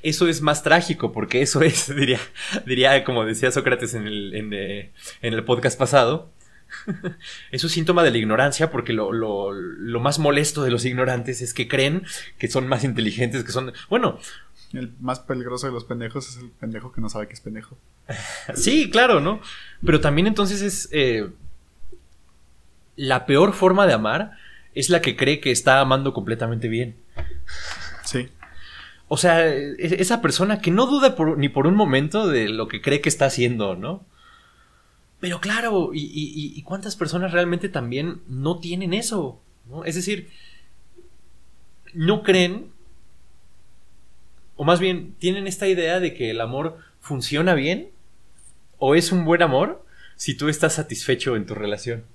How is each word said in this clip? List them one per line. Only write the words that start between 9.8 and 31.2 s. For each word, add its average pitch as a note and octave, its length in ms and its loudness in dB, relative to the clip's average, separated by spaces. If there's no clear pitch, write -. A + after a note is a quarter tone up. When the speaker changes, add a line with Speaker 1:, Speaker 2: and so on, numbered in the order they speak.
Speaker 1:
más C#3+ 180 2
molesto D3 440 2
de B2+ 80 2
los A#2 140 0
ignorantes B2+ 580 -2
es A#2+ 120 -8
que A#2+ 120 -4
creen C#3+ 380 0
que - 100 -4
son B2+ 200 -2
más C3 160 0
inteligentes, A#2 600 -2
que - 80 -10
son... C3 200 -6
Bueno. A#3+ 300 0
Speaker 2:
El B2+ 280 -10
más B2+ 180 -4
peligroso B2 480 -6
de C3 60 -4
los A#2+ 120 -8
pendejos A#2+ 440 -8
es B2 80 -18
el B2 140 -20
pendejo A2+ 420 -12
que - 80 -4
no A2 80 -2
sabe G#2+ 180 -6
que - 80 -20
es - 60 -20
pendejo. - 360 -14
Speaker 1:
<laughs> - 480 -10
Sí, C4 360 2
claro, A3+ 300 6
¿no? G3+ 200 -2
Pero D#3+ 160 6
también D#3 260 4
entonces G3+ 360 0
es, G3+ 300 -4
eh, A#2+ 360 2
la C3 300 0
peor D#3+ 260 6
forma F#3 340 6
de D3 80 6
amar A2+ 380 0
es C#3 140 -2
la E3+ 120 6
que B2 160 -2
cree C#3+ 240 2
que C#3 100 0
está C3 300 6
amando C3+ 320 2
completamente A#2 560 -4
bien. A2+ 280 -4
Speaker 2:
Sí. B2+ 240 -4
Speaker 1:
O D3+ 80 0
sea, E3 320 6
e-, C#3+ 300 -2
esa F#3+ 440 0
persona G3 380 2
que E3 100 2
no A3 160 6
duda C4 300 4
por, D#3 200 2